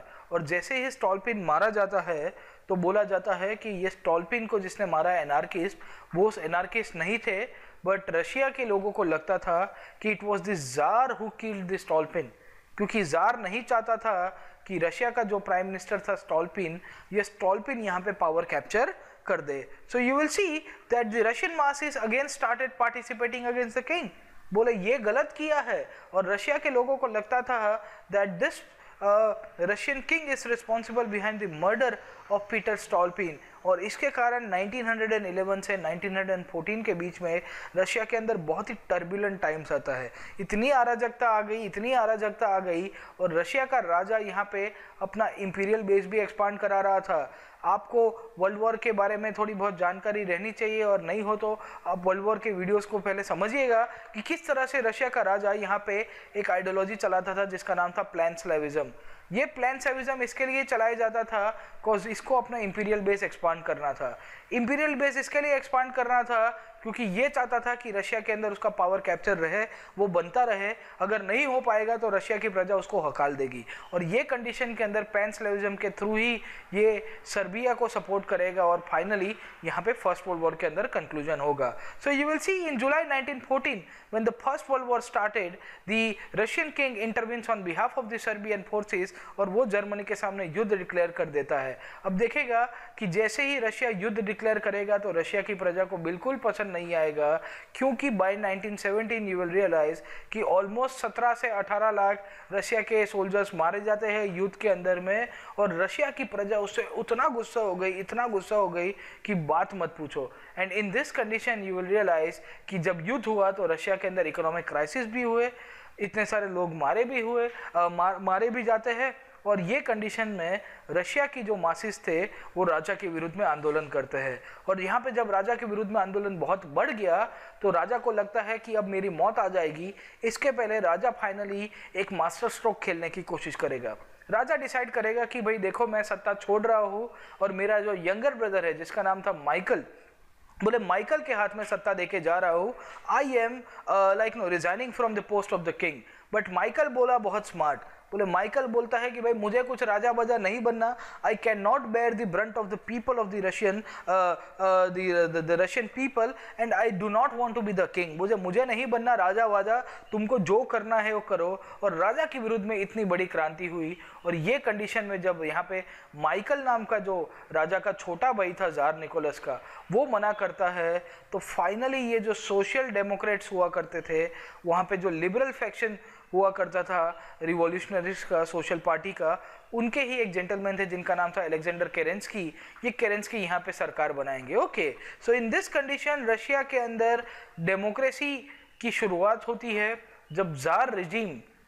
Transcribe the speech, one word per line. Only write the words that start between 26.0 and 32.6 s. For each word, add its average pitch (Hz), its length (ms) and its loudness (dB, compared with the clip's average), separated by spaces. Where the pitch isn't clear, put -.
और 185 120 2
रशिया 202 320 0
के 302 120 0
लोगों 254 260 2
को 262 100 0
लगता 220 360 0
था 220 420 0
that 202 160 2
this, 190 260 -2
uh, 208 320 6
Russian 269 420 -2
king 302 240 0
is 240 200 -2
responsible 226 560 -2
behind 208 300 -2
the 165 220 -4
murder 226 280 4
of 202 80 2
Peter 214 340 -2